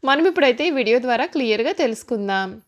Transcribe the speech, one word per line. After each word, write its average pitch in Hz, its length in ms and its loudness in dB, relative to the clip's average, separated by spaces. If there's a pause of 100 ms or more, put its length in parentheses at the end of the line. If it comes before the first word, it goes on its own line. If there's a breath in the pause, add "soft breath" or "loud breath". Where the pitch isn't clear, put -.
మనం 285 220 4
ఇప్పుడైతే 285 400 2
ఈ - 20 2
వీడియో 247 300 2
ద్వారా 240 260 -2
క్లియర్గా 247 460 -2
తెలుసుకుందాం. 208 960 -4